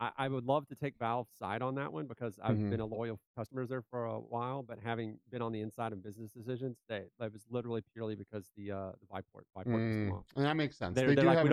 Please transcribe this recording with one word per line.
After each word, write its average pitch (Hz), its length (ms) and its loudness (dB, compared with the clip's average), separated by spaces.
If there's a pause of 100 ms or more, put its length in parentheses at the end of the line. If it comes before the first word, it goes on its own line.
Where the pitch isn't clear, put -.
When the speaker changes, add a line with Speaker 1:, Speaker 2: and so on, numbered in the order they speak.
Speaker 1:
I, 117 160 -2
I 135 120 0
would 131 180 -2
love 139 220 2
to 139 60 -10
take 135 240 -6
Valve's 117 300 0 (100)
side 107 220 -2
on 131 140 0
that 139 180 -4
one, 156 140 -6
because 120 360 -6
I've 110 140 4
Speaker 2:
Mm-hmm. 104 140 2
Speaker 1:
been 107 100 0
a 110 60 -2
loyal 110 340 -4 (160)
customer 127 300 -6
there 123 240 -4
for 120 160 -4
a 113 120 -4
while, 120 440 -4
but 113 160 -12
having 113 400 -4 (120)
been 123 120 -4
on 113 100 -2
the 110 80 -2
inside 110 320 -4
of 95 100 -10
business 107 280 -12
decisions, 123 480 -6 (100)
they, 104 160 -4 (140)
that 113 120 -4
was 104 200 -14
literally 117 320 -2 (100)
purely 113 220 -4
because 101 420 -8
the, 101 160 -8
uh, 98 280 -4
the - 60 -20
Viveport, 95 380 -10 (100)
Viveport 95 100 -8
pissed - 20 0
them 113 440 2
Speaker 2:
Mm, - 40 0
Speaker 1:
off. 95 100 -8 (120)
Speaker 2:
and 139 100 4
that 156 100 2
makes 151 220 0
sense. 113 160 -2
Speaker 1:
They're, 127 140 6
Speaker 2:
They 143 80 10
Speaker 1:
they're 139 80 8
Speaker 2:
do 135 40 10
Speaker 1:
like, - 100 8
Speaker 2:
have 160 60 6
Speaker 1:
"We 147 40 8
Speaker 2:
an - 40 8